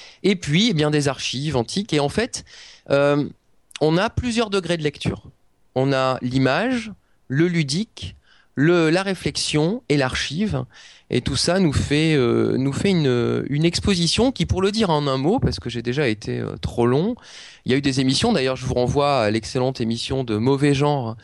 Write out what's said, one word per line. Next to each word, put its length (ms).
et 120
puis, 340
eh 40
bien, 180
des 160
archives 480
antiques, 360
et 60
en 100
fait, 360
euh, 380
on 160
a 120
plusieurs 420
degrés 260
de 80
lecture. 400
On 180
a 300
l'image, 720
le 220
ludique, 640
le, 360
la 120
réflexion 840
et 80
l'archive. 680
Et 120
tout 160
ça 220
nous 140
fait, 420
euh, 420
nous 160
fait 180
une, 580
une 160
exposition 680
qui, 140
pour 160
le 100
dire 180
en 160
un 120
mot, 200
parce 200
que 100
j'ai 140
déjà 260
été, 300
euh, 180
trop 300
long, 300
il 80
y 20
a 40
eu 40
des 180
émissions, 320
d'ailleurs 240
je 80
vous 100
renvoie 460
à 100
l'excellente 500
émission 440
de 120
Mauvais 380
Genre, 500